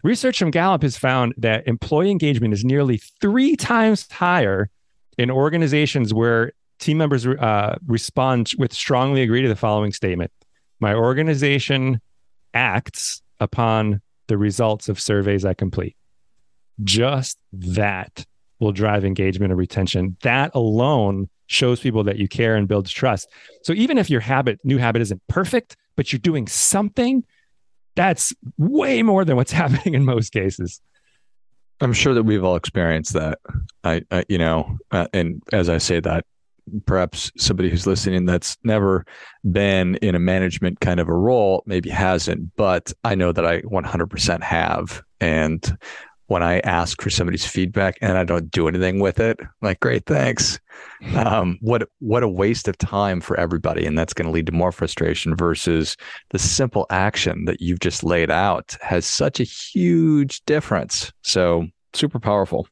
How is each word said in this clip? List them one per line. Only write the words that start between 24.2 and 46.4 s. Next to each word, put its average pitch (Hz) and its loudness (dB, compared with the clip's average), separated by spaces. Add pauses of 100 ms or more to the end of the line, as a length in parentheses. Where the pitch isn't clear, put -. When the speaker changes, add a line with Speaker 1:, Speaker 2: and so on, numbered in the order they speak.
Speaker 1:
habit, 127 0
new 135 2
habit 117 2
isn't 101 -4
perfect, 190 -2 (180)
but - -2
you're 131 -2
doing 143 0
something, 240 0 (720)
that's - 0 (240)
way 254 2
more 196 4
than 143 2
what's 123 2
<laughs> 156 0
happening 143 0
in 139 4
most 117 0
cases. 95 -2 (1000)
Speaker 2:
I'm 120 2
sure 135 2
that 117 4
we've 104 4
all 92 4
experienced 85 -2
that. 78 -2 (440)
I, 82 0 (100)
I, 90 0
you 98 0
know, 80 0 (140)
uh, 87 0
and 82 -2
as 92 2
I 82 2
say 85 0
that, 82 -2 (600)
perhaps - -2
somebody 92 2
who's 87 0
listening 92 0
that's 87 0
never 98 2 (480)
been 95 2
in 95 0
a 87 2
management 90 0
kind 90 0
of 82 0
a 85 0
role 98 2
maybe 90 -4
hasn't, 87 -2
but 92 0 (100)
I 113 0
know 90 2
that 85 0
I 85 0
one 92 -2
hundred 82 -4
percent 85 -4
have. 82 -2 (180)
And 80 0 (500)
when 87 0